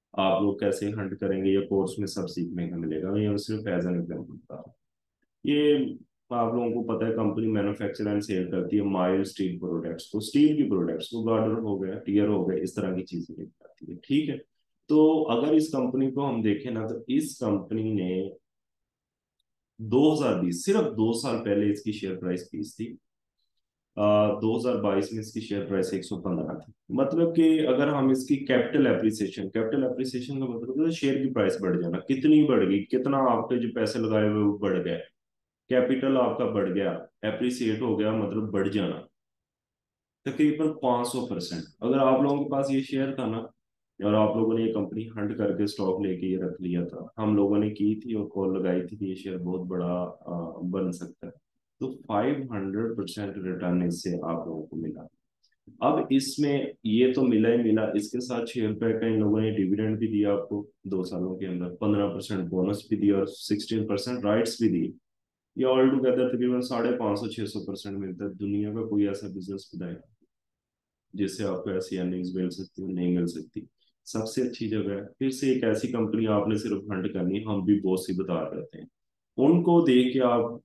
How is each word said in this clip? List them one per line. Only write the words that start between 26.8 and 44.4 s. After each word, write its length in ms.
मतलब 440
कि 240
अगर 300
हम 220
इसकी 240
capital 520
appreciation, 600
capital 360
appreciation 560
का 60
मतलब 400
है 60
शेयर 320
की 60
price 320
बढ़ 200
जाना, 160
कितनी 460
बढ़ 220
गई, 140
कितना 380
आपके 400
जो 180
पैसे 240
लगाए 300
हुए 140
वो 140
बढ़ 260
गए, 140
Capital 480
आपका 280
बढ़ 280
गया, 340
appreciate 580
हो 140
गया, 180
मतलब 380
बढ़ 160
जाना 400
तकरीबन 420
पाँच 400
सौ 180
परसेंट। 380
अगर 160
आप 240
लोगों 220
के 60
पास 220
ये 100
share 380
था 80
ना 240
और 100
आप 220
लोगों 160